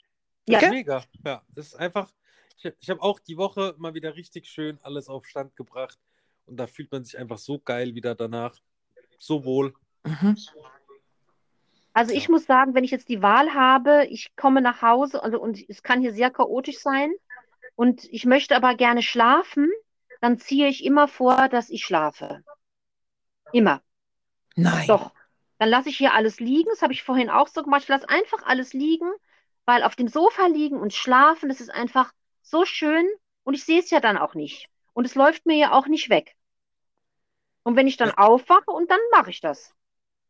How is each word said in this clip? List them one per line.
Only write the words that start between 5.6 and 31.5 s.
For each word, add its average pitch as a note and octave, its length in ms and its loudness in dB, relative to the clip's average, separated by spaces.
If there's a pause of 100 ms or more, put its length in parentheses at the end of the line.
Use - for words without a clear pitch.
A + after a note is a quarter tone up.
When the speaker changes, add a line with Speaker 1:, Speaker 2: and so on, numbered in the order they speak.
Speaker 2:
Und A#2+ 120 -20
da A#2+ 100 -10
fühlt - 240 -20
man C3+ 120 -12
sich - 140 -20
einfach A#2 220 -14
so C#3 200 -12
geil B2 360 -8
wieder A#2+ 200 -8
danach. A#2 440 -10 (600)
So D3 260 -8
wohl. C3+ 300 -4 (300)
Speaker 3:
Mhm. D#3+ 300 0 (1600)
Speaker 1:
Also A#3 200 0
ich C#4 140 -4
Speaker 2:
Ja. - 20 2
Speaker 1:
muss D#4+ 160 2
sagen, C4 300 4
wenn B3+ 80 2
ich B3+ 80 -6
jetzt - 180 -8
die G#3 140 -6
Wahl C4 320 4
habe, C4+ 560 4
ich - 240 -18
komme C4+ 260 2
nach B3 220 -2
Hause, B3 400 2
also, A3+ 180 -4
und G#3 260 -10
es G3+ 140 -18
kann B3+ 200 0
hier A#3+ 120 -4
sehr A#3+ 160 0
chaotisch C4 500 -4
sein C#4 320 -2 (640)
und B3 300 0
ich - 200 -8
möchte B3 300 2
aber B3 200 2
gerne A#3+ 280 2
schlafen, C#4+ 680 2 (500)
dann A#3+ 180 0
ziehe C#4 300 0
ich C4+ 160 -6
immer C#4+ 220 4
vor, C4 420 2
dass A#3+ 220 -4
ich A3 140 -10
schlafe. D3+ 580 -4 (1080)
Immer. F#3+ 300 0 (760)
Speaker 3:
Nein. E3+ 300 0
Speaker 1:
Doch. - 260 0 (460)
Dann A3 100 0
lasse C4 200 0
ich C4+ 80 -10
hier C4+ 160 2
alles - 260 0
liegen. C#4 300 0
Das A4+ 120 -4
habe D4 120 0
ich - 100 -12
vorhin B3+ 260 -2
auch C#4 180 2
so D#4+ 160 -8
gemacht. C#4 200 0
Ich - 40 -20
lasse C4+ 220 -2
einfach G#4 340 -2
alles B3+ 300 -4
liegen, D#4+ 380 -4 (540)
weil A#3+ 180 2
auf - 120 0
dem B3 120 -4
Sofa F#4 400 2
liegen D4+ 320 -2
und G3+ 140 -6
schlafen, C#4+ 560 2
das C4 120 -8